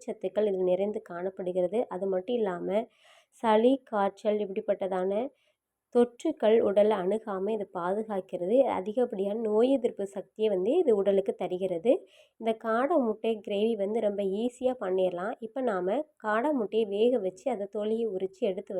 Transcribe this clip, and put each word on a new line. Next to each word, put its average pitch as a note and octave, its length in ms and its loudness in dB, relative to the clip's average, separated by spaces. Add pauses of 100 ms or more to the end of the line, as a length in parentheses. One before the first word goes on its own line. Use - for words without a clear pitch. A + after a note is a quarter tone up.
சத்துக்கள் G#3 440 -2
இதில் F#3 220 0
நிறைந்து G3+ 280 -2 (100)
காணப்படுகிறது. F3+ 720 0 (140)
அது F#3+ 200 -2
மட்டும் G#3 260 -2
இல்லாம F#3 460 0 (540)
சளி, A3+ 300 6 (180)
காய்ச்சல் G#3 540 0
இப்படிப்பட்டதான F#3+ 680 -2 (880)
தொற்றுக்கள் A#3+ 600 2 (120)
உடலை G#3 340 4
அணுகாம G3 540 -4
இது G#3 100 -6 (100)
பாதுகாக்கிறது. F#3 800 -4 (220)
அதிகப்படியான G#3 680 -2
நோய் A3+ 280 4
எதிர்ப்பு A#3 380 -2
சக்தியை G#3+ 400 -4
வந்து F#3 180 0 (100)
இது D#4 180 4
உடலுக்கு G3 420 2
தருகிறது. F3+ 500 -2 (480)
இந்த A3+ 120 -2 (120)
காடை A#3+ 320 0 (120)
முட்டை A3 260 -2 (120)
கிரேவி G#3 380 0
வந்து G#3+ 220 -2
ரொம்ப G3+ 180 -2 (200)
ஈஸியா B3 300 -2 (100)
பண்ணிடலாம். F#3 500 -2 (140)
இப்ப C4 220 -8
நாம F#3 280 -2 (260)
காடை A3 360 0
முட்டையை G#3+ 260 0 (100)
வேக A#3+ 300 4
வச்சு F3+ 280 -6
அதை G3+ 120 -4 (100)
தோலியை A3 400 -2
உரிச்சு F#3 260 -6 (100)
எடுத்து F#3+ 280 -8